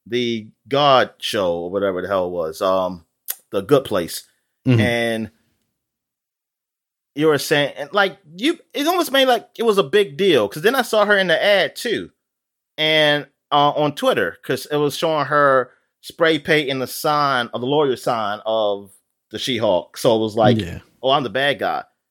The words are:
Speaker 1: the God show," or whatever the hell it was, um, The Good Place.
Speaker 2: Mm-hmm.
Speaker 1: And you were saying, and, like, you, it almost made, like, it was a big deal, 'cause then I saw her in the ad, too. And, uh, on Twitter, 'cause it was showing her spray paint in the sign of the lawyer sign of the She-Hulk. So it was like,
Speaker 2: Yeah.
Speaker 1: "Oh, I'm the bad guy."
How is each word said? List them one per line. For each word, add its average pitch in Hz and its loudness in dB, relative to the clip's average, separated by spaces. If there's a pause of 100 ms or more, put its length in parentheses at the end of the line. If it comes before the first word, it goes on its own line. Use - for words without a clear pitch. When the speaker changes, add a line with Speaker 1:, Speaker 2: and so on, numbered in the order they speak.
Speaker 1:
the 117 -4 (200)
God 135 2
show," 95 -2
or 87 -8
whatever 95 -2
the 90 -8
hell 92 0
it 90 -6
was, 80 -6
um, 92 -2 (460)
The 101 -2
Good 127 2
Place. 90 -6 (400)
Speaker 2:
Mm-hmm. 123 4
Speaker 1:
And 113 -2 (1800)
you 151 2
were 147 4
saying, 143 0
and, 139 -10
like, 196 0 (160)
you, 294 -4 (140)
it 285 -4
almost 349 -2
made, 269 2
like, 240 0
it 226 -4
was 214 2
a 185 2
big 156 0
deal, 147 4
'cause 151 -10
then 226 2
I 254 0
saw 214 0
her 208 2
in 190 0
the 156 2
ad, 190 2
too. 139 -6 (640)
And, 151 2 (260)
uh, 147 4
on 147 0
Twitter, 143 0
'cause - -6
it 151 -2
was 147 0
showing 156 -2
her 135 2 (300)
spray 160 0
paint 151 0
in 135 -4
the 127 -4
sign 143 0
of 117 -6
the 123 -4
lawyer 143 2
sign 110 -4
of 104 -2 (400)
the 107 -10
She-Hulk. 107 -2
So 120 4
it 110 2
was 110 -2
like, 113 4
Speaker 2:
Yeah. 87 -6 (220)
Speaker 1:
"Oh, 131 -2
I'm 139 2
the 120 -6
bad 131 -2
guy." 85 -2 (280)